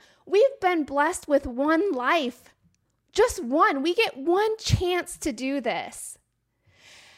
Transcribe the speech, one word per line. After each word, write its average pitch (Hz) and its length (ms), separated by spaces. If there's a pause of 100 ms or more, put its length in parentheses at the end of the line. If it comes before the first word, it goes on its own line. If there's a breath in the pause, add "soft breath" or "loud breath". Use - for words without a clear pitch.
(260 soft breath)
we've 523 340
been 359 240
blessed 285 420
with 277 180
one 302 460
life. 262 640 (580)
Just 427 320
one. 294 380
We 330 100
get 440 240
one 381 400
chance 359 640
to 294 140
do 262 280
this. 170 560 (1000 loud breath)